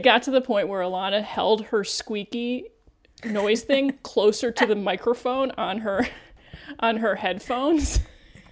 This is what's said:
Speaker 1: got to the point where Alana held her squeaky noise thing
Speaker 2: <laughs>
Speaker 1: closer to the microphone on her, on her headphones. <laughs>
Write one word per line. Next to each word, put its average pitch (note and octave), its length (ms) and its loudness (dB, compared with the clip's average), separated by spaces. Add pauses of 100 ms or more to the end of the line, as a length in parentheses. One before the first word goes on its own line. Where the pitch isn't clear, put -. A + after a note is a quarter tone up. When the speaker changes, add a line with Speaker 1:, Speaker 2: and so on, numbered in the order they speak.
Speaker 1:
got A#3+ 200 6
to C#4+ 60 -4
the C4 100 4
point G3+ 280 0
where G3 140 -4
Alana F#3+ 420 -2
held G#3 420 0
her G#3+ 160 0
squeaky A#3+ 840 -6 (580)
noise G#3 380 0
thing C#4 360 0
Speaker 2:
<laughs> - 40 -20
Speaker 1:
closer G#3+ 500 2
to C4 140 2
the G#3 100 2
microphone A#3+ 760 0
on F#3+ 260 -4
her, A3 280 0 (720)
on A3+ 200 2
her A3 180 2
headphones. C4 880 0
<laughs> - 60 -12 (420)